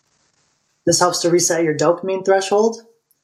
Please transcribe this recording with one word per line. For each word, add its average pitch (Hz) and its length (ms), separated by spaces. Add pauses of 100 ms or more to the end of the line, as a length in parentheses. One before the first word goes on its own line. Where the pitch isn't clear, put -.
(880)
This 170 120
helps 175 220
to 170 100
reset 170 320
your 156 140
dopamine 180 480
threshold. 202 540 (460)